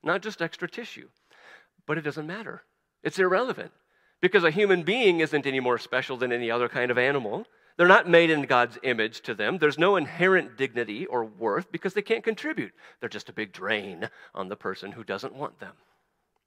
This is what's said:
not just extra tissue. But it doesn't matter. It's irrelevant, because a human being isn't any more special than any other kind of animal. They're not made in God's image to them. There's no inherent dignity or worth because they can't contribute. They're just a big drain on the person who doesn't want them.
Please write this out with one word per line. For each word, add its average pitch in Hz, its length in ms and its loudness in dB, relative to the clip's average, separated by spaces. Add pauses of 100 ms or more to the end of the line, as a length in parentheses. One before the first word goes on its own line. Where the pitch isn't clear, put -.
not 180 180 -2
just 202 180 -12
extra 170 300 -6
tissue. 160 380 -16 (800)
But 151 100 -2
it 160 60 -8
doesn't 151 240 -6
matter. 190 340 -12 (400)
It's - 160 -6
irrelevant, 190 540 0 (500)
because 180 220 4
a 165 80 6
human 185 320 4
being 185 380 4
isn't 147 260 0
any 131 120 0
more 123 200 0
special 131 360 -4
than 123 160 -2
any 120 200 -2
other 120 180 0
kind 123 220 -2
of 120 80 0
animal. 131 480 -2 (280)
They're 175 120 6
not 190 200 8
made 170 220 8
in 151 140 2
God's 120 400 2
image 113 380 -2
to 123 120 -8
them. 107 240 -2
There's 147 220 0
no 190 160 4
inherent 170 600 0
dignity 120 500 -6
or 120 180 -4
worth 110 460 -4
because 180 240 -8
they 202 80 -4
can't 233 200 -4
contribute. 220 500 -6 (260)
They're 117 100 -8
just 101 200 -14
a 98 40 -18
big 104 180 -8
drain 98 600 -6 (240)
on 95 120 -8
the 98 80 -8
person 95 360 -10
who 110 120 -16
doesn't 98 300 -8
want 135 260 -12
them. 90 140 -18 (720)